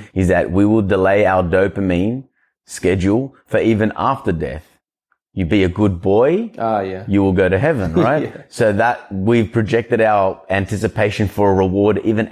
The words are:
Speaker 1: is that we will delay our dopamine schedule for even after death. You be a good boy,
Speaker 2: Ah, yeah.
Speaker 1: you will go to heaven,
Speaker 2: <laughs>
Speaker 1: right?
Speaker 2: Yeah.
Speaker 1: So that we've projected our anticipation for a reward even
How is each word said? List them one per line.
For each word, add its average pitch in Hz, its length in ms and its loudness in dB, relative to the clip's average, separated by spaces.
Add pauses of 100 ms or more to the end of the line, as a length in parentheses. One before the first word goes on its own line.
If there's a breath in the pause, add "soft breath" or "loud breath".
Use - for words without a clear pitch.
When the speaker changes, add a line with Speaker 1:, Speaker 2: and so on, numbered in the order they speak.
(140 loud breath)
Speaker 1:
is 92 140 0
that 87 220 2
we 95 160 2
will 110 160 2
delay 98 440 2
our 92 180 2
dopamine 95 800 -2 (420)
schedule 98 680 -2 (120 soft breath)
for - 120 -2
even 107 380 2
after 113 360 -4
death. 78 340 -8 (640)
You 95 140 -4
be 98 160 2
a 90 60 2
good 95 320 -2
boy, 135 580 0
Speaker 2:
Ah, 110 220 -2
yeah. 95 260 -8
Speaker 1:
you 98 160 2
will 95 100 2
go 92 160 2
to 95 100 0
heaven, 120 360 -2
Speaker 2:
<laughs> 87 140 2
Speaker 1:
right? 147 160 0
Speaker 2:
Yeah. - 240 -14
Speaker 1:
So 107 240 0
that 110 280 0 (120)
we've 104 400 0
projected 117 480 0
our 104 400 2 (100)
anticipation 104 800 -2
for 101 240 0
a - 20 2
reward 95 500 2
even 104 280 0